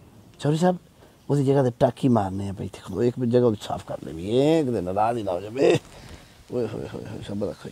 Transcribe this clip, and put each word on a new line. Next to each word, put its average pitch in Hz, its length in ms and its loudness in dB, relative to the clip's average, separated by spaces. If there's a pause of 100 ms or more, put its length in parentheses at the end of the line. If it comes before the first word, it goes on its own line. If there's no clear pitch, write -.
(380)
ਚੌਧਰੀ 151 200 0
ਸਾਹਿਬ, 180 180 4 (540)
ਉਹਦੀ 143 140 4
ਜਗ੍ਹਾ 135 180 4
ਤੇ 123 160 4
ਟਾਕੀ 135 300 2
ਮਾਰਨੇ 98 400 2
ਆ 95 40 -8
ਭਾਈ 95 140 -8
ਇੱਥੇ - 180 -14
ਖਲੋ। 98 180 -4
ਇੱਕ 123 220 0
ਜਗ੍ਹਾ 120 360 4
ਸਾਫ਼ - 260 -10
ਕਰ 113 180 -8
ਲਈਏ, 123 600 2
ਕਿਤੇ 120 160 -2
ਨਾਰਾਜ਼ 104 380 0
ਹੀ 107 40 -6
ਨਾ 92 100 -2
ਹੋ 90 80 -2
ਜਾਵੇ। 131 380 2 (760)
ਓਏ 117 140 -2
ਹੋਏ 107 280 -8
ਹੋਏ 62 100 -10
ਹੋਏ, - 180 -12
ਸਬਰ 104 240 -6
ਰੱਖੋ - 260 -10